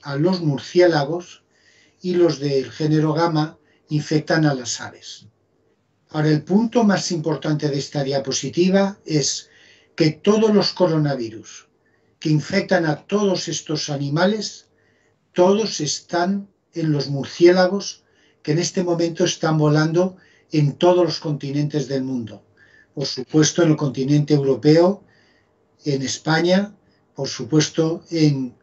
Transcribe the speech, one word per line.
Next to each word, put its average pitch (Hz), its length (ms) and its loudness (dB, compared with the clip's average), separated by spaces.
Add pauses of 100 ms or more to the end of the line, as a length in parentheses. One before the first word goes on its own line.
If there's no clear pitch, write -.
a 139 140 -8
los 175 240 0
murciélagos 160 1000 0 (580)
y 180 140 -4
los 165 240 2
del 135 320 -2
género 156 420 0
gamma 156 460 -2 (300)
infectan 156 580 0
a 143 80 2
las - 260 -8
aves. - 460 -18 (880)
Ahora, 156 160 0
el 151 140 2
punto 226 400 0
más 185 300 0
importante 151 560 -2
de 139 100 -4
esta 143 240 -6
diapositiva 170 1040 0
es - 420 -4 (460)
que 160 160 2
todos 214 420 2
los 196 200 2
coronavirus 143 960 -2 (500)
que 160 120 -2
infectan 180 540 0
a 151 120 -2 (100)
todos 196 400 -2
estos 151 440 -6
animales, 165 800 -2 (640)
todos 196 480 2
están 175 680 -4 (260)
en 160 160 -2
los 139 180 -2
murciélagos 180 920 2 (400)
que 151 100 -2
en 160 60 0
este 180 240 -2
momento 170 420 -2
están 156 320 0
volando 156 600 2 (340)
en 147 220 0
todos 175 320 4
los 160 160 -2
continentes 147 680 -4
del 131 160 -4
mundo. 120 420 -8 (480)
Por 143 140 -6
supuesto, 156 560 0
en 160 80 4
el 151 60 2
continente 147 580 0
europeo, 151 680 4 (800)
en 135 180 -2
España, 170 720 0 (400)
por 135 140 -8
supuesto, 156 840 -2
en 143 400 0 (120)